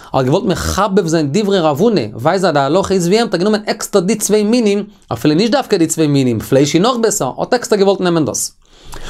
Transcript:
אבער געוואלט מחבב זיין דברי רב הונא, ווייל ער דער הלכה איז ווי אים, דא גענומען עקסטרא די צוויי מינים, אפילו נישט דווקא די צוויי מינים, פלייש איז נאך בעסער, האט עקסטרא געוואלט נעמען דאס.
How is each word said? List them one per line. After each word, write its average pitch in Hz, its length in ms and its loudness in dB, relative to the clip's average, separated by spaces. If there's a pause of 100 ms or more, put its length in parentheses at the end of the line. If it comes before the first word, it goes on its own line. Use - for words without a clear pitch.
אבער 135 140 0
געוואלט 151 220 0
מחבב 185 640 0
זיין 156 240 0
דברי 202 280 0
רב 151 200 0
הונא, 202 220 2 (120)
ווייל 170 320 0
ער 175 60 2
דער 143 120 2
הלכה 175 300 0
איז 175 140 0
ווי 208 120 2
אים, 233 80 0
דא 180 100 -2
גענומען 208 280 0
עקסטרא - 360 -2
די 202 140 0
צוויי 214 280 0
מינים, 208 400 0 (300)
אפילו 151 200 0
נישט 208 180 2
דווקא 254 260 0
די 165 100 2
צוויי 160 200 0
מינים, 131 320 2
פלייש 143 360 2
איז 170 80 4
נאך 247 180 2
בעסער, 156 380 -2
האט 175 140 -2
עקסטרא 247 240 0
געוואלט 196 240 2
נעמען 170 240 0
דאס. - 260 -6 (580)